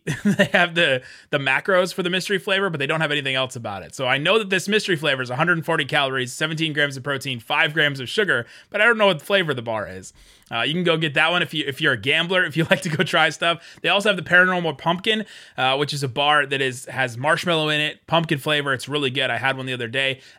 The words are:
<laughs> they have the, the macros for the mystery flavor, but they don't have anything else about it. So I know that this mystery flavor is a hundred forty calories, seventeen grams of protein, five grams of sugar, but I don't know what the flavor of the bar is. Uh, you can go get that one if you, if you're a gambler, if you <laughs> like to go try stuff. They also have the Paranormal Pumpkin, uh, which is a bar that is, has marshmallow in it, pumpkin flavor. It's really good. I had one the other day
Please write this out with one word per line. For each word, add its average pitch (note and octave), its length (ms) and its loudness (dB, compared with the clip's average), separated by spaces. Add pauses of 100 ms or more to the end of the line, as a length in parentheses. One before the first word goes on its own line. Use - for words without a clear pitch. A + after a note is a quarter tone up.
(120)
<laughs> - 140 -8
they G3 260 4
have F3 240 2
the, D3 280 2 (260)
the D3+ 80 -2
macros D#3 560 2
for F#3+ 100 -4
the F3+ 60 -2
mystery F#3 280 -2
flavor, G3 320 0
but D#3+ 100 -6
they C#3 60 0
don't D#3+ 140 -2
have D#3 120 0
anything C3+ 240 -2
else C3 200 -2
about G#2 260 -8
it. D2+ 140 -16
So A2 120 -2
I C3 100 4
know F3 200 2
that G#3 120 0
this F#3 180 -2
mystery G3+ 300 0
flavor C#3 240 0
is B2 80 -6
a B2 80 -4
hundred E3 280 2
forty D#3 200 -2
calories, C3 480 -2
seventeen D#3+ 400 -4
grams C#3+ 240 -2
of B2+ 60 -12
protein, C3+ 360 -6
five D3+ 340 -2
grams C#3+ 280 0
of B2 80 -8
sugar, D#3 360 0 (240)
but G#3 120 -2
I - 20 6
don't A#3 140 6
know G#3+ 80 4
what F#3 140 4
the - 60 -16
flavor F#3 260 2
of C3 40 0
the B2 60 -6
bar A2 260 -4
is. F#2 240 -14 (400)
Uh, A#2 120 -2
you C#3 100 -2
can F3+ 100 0
go E3 140 2
get D#3+ 160 -2
that D#3 180 4
one F3 100 0
if E3 120 -4
you, D3+ 120 -4
if C3 140 -6
you're D3+ 140 2
a A#2+ 40 -2
gambler, E3 460 0
if D#3+ 140 -4
you D#3+ 80 2
<laughs> - 40 -8
like - 120 4
to F3 80 -4
go D#3 160 0
try D#3+ 240 4
stuff. E3+ 520 -4
They D#3+ 60 0
also G3+ 220 2
have F#3+ 80 0
the E3+ 120 -8
Paranormal F3+ 480 4
Pumpkin, G#3 480 0 (320)
uh, C3 200 2
which D3 160 0
is C#3+ 100 -4
a C3+ 60 -4
bar C#3+ 360 4
that C3+ 140 -4
is, C3 280 -2
has B2 300 -4
marshmallow D#3 520 0
in D3+ 100 0
it, - 260 -4
pumpkin E3 340 0
flavor. C#3+ 340 0
It's B2+ 160 -6
really C#3+ 220 0
good. C3 180 -2
I A#2+ 80 -2
had C3 180 0
one C3 100 -8
the C3 80 -6
other A#2+ 140 -6
day C3+ 320 -2 (200)